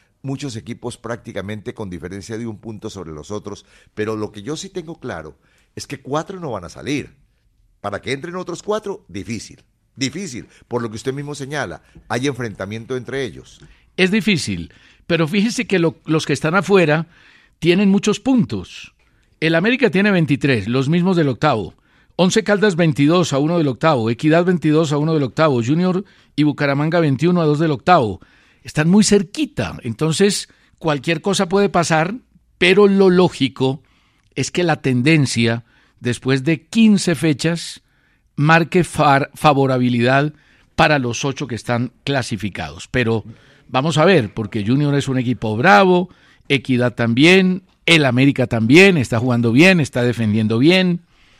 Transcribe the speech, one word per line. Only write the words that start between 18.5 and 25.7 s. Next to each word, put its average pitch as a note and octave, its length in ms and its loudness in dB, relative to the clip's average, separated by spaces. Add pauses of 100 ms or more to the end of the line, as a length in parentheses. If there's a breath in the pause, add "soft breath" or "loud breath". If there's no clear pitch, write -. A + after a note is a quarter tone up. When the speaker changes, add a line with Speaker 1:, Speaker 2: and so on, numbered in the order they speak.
Speaker 2:
El D#3+ 160 0
América A3+ 340 2
tiene G3 220 2
veintitrés, C#3+ 560 0
los B2+ 220 0
mismos F3 260 2
del D#3 140 2
octavo. A#2+ 460 -2 (400)
Once F#3 280 2
Caldas G#3 320 0
veintidós D#3 560 2
a C#3 60 0
uno D3+ 220 0
del D3+ 100 0
octavo, B2+ 400 0
Equidad D3+ 340 2
veintidós D#3+ 480 0
a D3+ 60 0
uno D#3 160 0
del D3+ 100 0
octavo, C3 400 0
Junior F3 400 0 (320 soft breath)